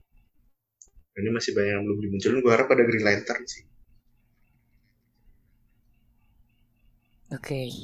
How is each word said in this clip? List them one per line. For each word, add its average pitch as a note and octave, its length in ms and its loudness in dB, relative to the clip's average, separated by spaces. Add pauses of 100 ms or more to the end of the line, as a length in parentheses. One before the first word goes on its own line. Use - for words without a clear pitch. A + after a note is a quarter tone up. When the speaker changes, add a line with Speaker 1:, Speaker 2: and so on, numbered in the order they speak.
(1160)
Speaker 1:
Ini A2 160 -2
masih A2 240 -4
banyak G2+ 160 2
yang G2+ 80 -2
belum G#2 160 -2
dimunculin. G#2+ 480 0
Gue A#2 80 6
harap B2+ 160 4
ada B2+ 160 6
Green A2+ 160 2
Lantern G#2 480 0
sih. - 160 -16 (3750)
Speaker 2:
Oke. C3 400 -8 (100)